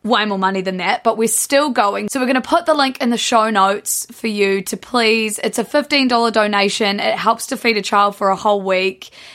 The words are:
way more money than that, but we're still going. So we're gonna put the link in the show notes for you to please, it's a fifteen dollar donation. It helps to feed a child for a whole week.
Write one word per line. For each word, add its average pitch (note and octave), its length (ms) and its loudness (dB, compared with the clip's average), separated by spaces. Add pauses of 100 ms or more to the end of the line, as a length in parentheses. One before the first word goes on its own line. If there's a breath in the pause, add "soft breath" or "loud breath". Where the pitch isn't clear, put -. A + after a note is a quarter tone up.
way G#3+ 220 2
more G3+ 120 -4
money F#3+ 220 0
than F#3 160 -4
that, F3+ 260 -2
but A3+ 140 0
we're A3+ 100 0
still C#4+ 440 0
going. G#3 380 0
So C4+ 120 -4
we're B3+ 60 0
gonna C4 140 2
put E4+ 260 0
the D#4+ 80 2
link C4+ 260 0
in A#3+ 100 0
the A#3 60 0
show A3 340 0
notes G3+ 640 0
for - 160 -6
you G3 340 0
to F#3+ 140 -8
please, A3 640 0
it's - 180 -2
a A3+ 60 -2
fifteen C#4+ 420 0
dollar A#3 240 2
donation. G#3 720 0
It - 180 -2
helps G#3+ 300 -2
to C4 80 -4
feed A3+ 220 0
a G3+ 40 -4
child G3+ 320 2
for G3+ 140 -2
a F#3+ 80 2
whole G3+ 260 0
week. F#3+ 480 -2 (240 loud breath)